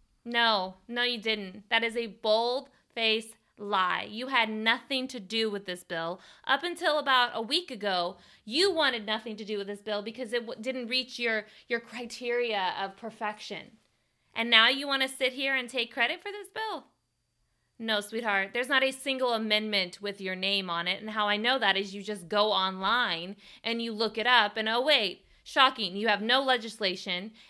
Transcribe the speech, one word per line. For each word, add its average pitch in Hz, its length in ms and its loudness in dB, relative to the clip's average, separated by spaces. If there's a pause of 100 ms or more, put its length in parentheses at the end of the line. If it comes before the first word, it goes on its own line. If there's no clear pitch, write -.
(240)
No, 220 520 0 (120)
no, 240 160 -2
you 247 140 0
didn't. 208 520 -6
That 226 140 4
is 233 140 -2
a 233 100 -2
bold-faced 226 1300 0 (240)
lie. 190 500 0
You 233 180 -8
had 233 220 2
nothing 233 600 0
to 254 100 -10
do 220 300 -2
with 202 180 -6
this 180 160 -8
bill. 170 360 -6 (280)
Up 277 160 2
until 339 340 0
about 254 380 4
a 208 60 -2
week 302 280 -2
ago, 190 480 -2 (280)
you 339 280 2
wanted 262 320 0
nothing 220 320 -4
to 214 80 -10
do 208 140 -4
with 202 80 -6
this 202 120 -8
bill 208 220 -4
because 226 320 -8
it 240 60 0
w-, 220 200 -8
didn't 247 280 -6
reach 254 320 -2
your, 220 260 -2 (220)
your 233 120 -2
criteria 233 1000 -2
of 196 160 -6
perfection. 214 800 -10 (580)
And 233 140 -2
now 226 200 10
you 277 180 0
want 269 160 2
to 262 40 2
sit 262 260 0
here 269 220 0
and 240 140 -4
take 247 240 -4
credit 277 260 0
for 403 120 -8
this 392 180 -10
bill? 440 360 -6 (920)
No, 220 240 0
sweetheart. 208 520 0
There's 240 160 -2
not 262 140 4
a 269 80 4
single 262 420 0
amendment 214 680 0
with 202 180 -6
your 185 160 -6
name 190 320 0
on 170 200 -2
it. 190 120 -2
And 214 120 -10
how 214 160 0
I 208 100 2
know 247 220 2
that 196 180 4
is 196 160 -4
you 202 80 -10
just 190 260 -8
go 208 240 4
online 190 840 0 (280)
and 233 200 -2
you 233 100 -4
look 220 240 -2
it 208 100 0
up 226 300 6
and, 220 100 -2
oh, 233 140 2
wait, 262 440 2 (180)
shocking, 233 520 2
you 214 120 -2
have 202 160 2
no 247 180 4
legislation 214 920 -2 (160)